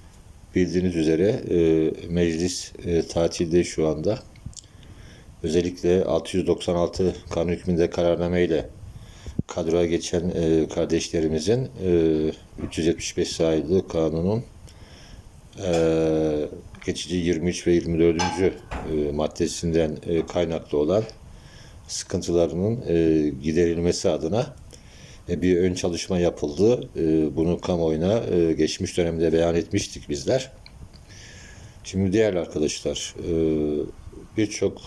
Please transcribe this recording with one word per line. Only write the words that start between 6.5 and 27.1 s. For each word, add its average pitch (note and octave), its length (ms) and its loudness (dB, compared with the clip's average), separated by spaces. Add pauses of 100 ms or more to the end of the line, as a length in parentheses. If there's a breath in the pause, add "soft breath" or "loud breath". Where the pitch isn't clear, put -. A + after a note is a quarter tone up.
altı F2 400 0 (140)
kanun E2+ 220 -2
hükmünde F2 380 0
kararname F2 540 2
ile D#2+ 260 0 (760 loud breath)
kadroya E2+ 380 0
geçen, E2+ 440 0
e, D#2+ 400 2
kardeşlerimizin, E2 1000 0 (180)
e, D#2+ 460 4 (360)
üç - 100 -12
yüz D#2+ 100 0
yetmiş - 300 -2
beş E2+ 100 0
sayılı D#2+ 600 0
kanunun, E2 560 0 (1200 loud breath)
e, F2 80 0 (1120)
geçici F2+ 300 -4
yirmi E2+ 340 0
üç - 180 -4
ve F2 40 6
yirmi E2+ 280 2
dördüncü, E2+ 540 2 (400)
e, D2 180 -2
maddesinden, D#2 840 0 (100)
e, E2 180 0
kaynaklı D#2+ 520 -2
olan F2 260 2 (840 loud breath)
sıkıntılarının, F2 1000 0
e, D#2+ 420 4 (140)
giderilmesi E2+ 680 2
adına, E2 460 -2 (720 loud breath)
e, E2+ 120 -2
bir F2+ 160 4
ön F2+ 160 2
çalışma F2+ 460 -2
yapıldı. F2 760 2
E, D#2 400 2